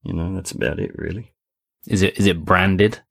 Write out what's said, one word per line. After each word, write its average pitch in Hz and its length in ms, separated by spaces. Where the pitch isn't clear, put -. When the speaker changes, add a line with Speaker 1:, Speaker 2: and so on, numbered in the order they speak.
Speaker 1:
You - 100
know, 87 220
that's 92 160
about - 260
it, - 220
really. 104 320
Speaker 2:
Is 98 140
it, - 180
is 98 80
it 85 160
branded 95 560